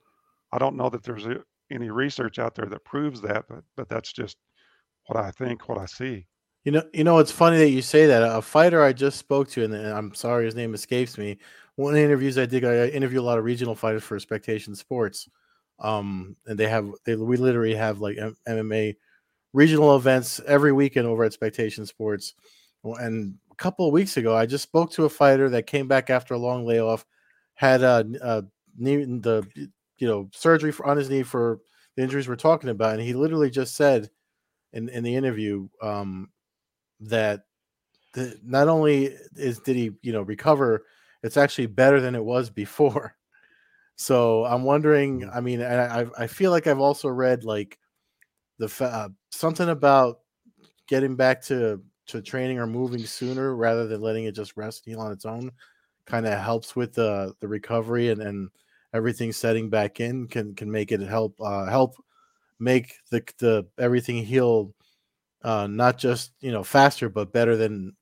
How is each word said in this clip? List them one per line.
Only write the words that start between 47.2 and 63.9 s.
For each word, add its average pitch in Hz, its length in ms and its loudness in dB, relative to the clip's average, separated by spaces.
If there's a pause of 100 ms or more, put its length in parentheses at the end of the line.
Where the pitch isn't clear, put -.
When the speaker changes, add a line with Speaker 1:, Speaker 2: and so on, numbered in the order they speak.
Speaker 2:
like, 104 340 -6 (800)
the 110 120 -6
fa-, - 160 -4
uh, 110 240 -6 (200)
something 165 380 -2
about 139 540 4 (640)
getting 135 300 0
back 131 300 2
to, 113 340 -2 (260)
to 113 140 -10
training 127 380 -6
or 120 60 -4
moving 120 380 -6
sooner 131 540 -6
rather 117 300 0
than 107 120 -6
letting 110 240 -4
it 104 120 -8
just 104 200 -12
rest, 110 300 -14
heal 113 160 -12
on 107 100 -8
its 98 140 -16
own, 117 260 -10 (560)
kinda 113 300 -2
helps 113 400 -6
with 120 160 -4
the, 101 480 -2
the 107 80 -10
recovery 117 580 -2
and, 107 140 -2
and 101 280 -8 (440)
everything 113 400 -2
setting 113 360 -2
back 104 300 -2
in 120 300 -6
can, 104 260 -8
can 104 160 -10
make 107 220 -4
it 98 80 -2
help, 107 400 -4
uh, 101 240 -6
help 127 300 0 (640)
make 123 380 0 (160)
the, 120 100 -2 (180)
the, 110 280 2 (100)
everything 123 460 -2